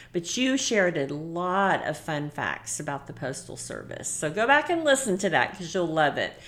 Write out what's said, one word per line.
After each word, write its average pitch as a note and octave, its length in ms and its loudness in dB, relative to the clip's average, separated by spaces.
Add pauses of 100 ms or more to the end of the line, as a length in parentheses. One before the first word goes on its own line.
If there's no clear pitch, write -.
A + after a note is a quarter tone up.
(140)
But E3+ 240 -4
you C4 180 4
shared F#3+ 400 2
a C#3 160 -2
lot F3 720 0
of D3+ 120 -2
fun D3 320 -4
facts - 500 -4
about C#3+ 260 -6
the C#3+ 60 -12
Postal C3+ 460 -8
Service. - 500 -10
So - 220 -4
go G#3+ 160 0
back D4 240 6
and E4 120 2
listen C4+ 360 4
to G3+ 100 0
that, C3+ 240 2
'cause E3 220 -8
you'll F3+ 140 0
love D#3 280 4
it. G#2 160 -2 (160)